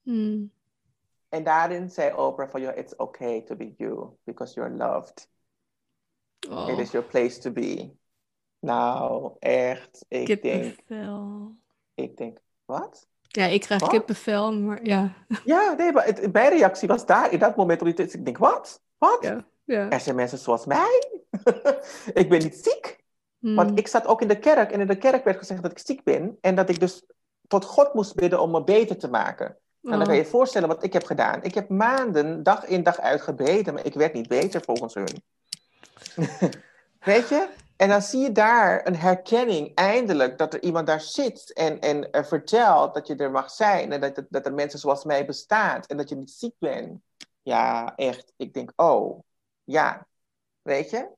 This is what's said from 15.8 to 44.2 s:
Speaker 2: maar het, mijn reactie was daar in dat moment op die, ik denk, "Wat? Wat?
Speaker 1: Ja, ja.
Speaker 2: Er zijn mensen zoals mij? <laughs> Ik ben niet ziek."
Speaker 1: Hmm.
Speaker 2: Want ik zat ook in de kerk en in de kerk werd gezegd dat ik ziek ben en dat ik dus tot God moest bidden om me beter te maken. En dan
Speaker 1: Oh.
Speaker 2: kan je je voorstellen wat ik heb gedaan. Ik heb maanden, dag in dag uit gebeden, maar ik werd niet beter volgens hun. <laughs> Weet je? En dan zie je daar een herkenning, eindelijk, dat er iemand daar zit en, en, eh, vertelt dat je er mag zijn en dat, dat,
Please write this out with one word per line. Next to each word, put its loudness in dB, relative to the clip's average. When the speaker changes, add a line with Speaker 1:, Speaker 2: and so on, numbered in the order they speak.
Speaker 2:
maar 4
het, -2
mijn 6
reactie 4
was 0
daar 4
in 0
dat 4
moment 2
op 0
die, -2
ik -12
denk, -4
"Wat? 2
Wat? 4
Speaker 1:
Ja, -6
ja. -2
Speaker 2:
Er 0
zijn -4
mensen -2
zoals -2
mij? 2
<laughs> -2
Ik 4
ben 6
niet -2
ziek." -4
Speaker 1:
Hmm. -2
Speaker 2:
Want 4
ik -4
zat 0
ook 2
in 0
de 2
kerk 4
en -4
in 0
de 0
kerk 2
werd 2
gezegd -10
dat -6
ik -20
ziek -8
ben -2
en 2
dat 2
ik 0
dus -2
tot 0
God 4
moest -2
bidden 2
om 0
me 0
beter 4
te -8
maken. -2
En -6
dan 0
Speaker 1:
Oh. 4
Speaker 2:
kan 4
je 6
je -2
voorstellen 2
wat -2
ik -4
heb 0
gedaan. 0
Ik -6
heb -6
maanden, 0
dag 2
in -2
dag 2
uit 0
gebeden, -2
maar -8
ik -4
werd 0
niet -6
beter -2
volgens -6
hun. -8
<laughs> -2
Weet 2
je? 0
En 4
dan 4
zie -4
je 0
daar 4
een 0
herkenning, 0
eindelijk, 2
dat -2
er -6
iemand 0
daar 0
zit -6
en, -2
en, -2
eh, 0
vertelt 2
dat -8
je -6
er -2
mag -2
zijn 0
en -4
dat, -4
dat, -10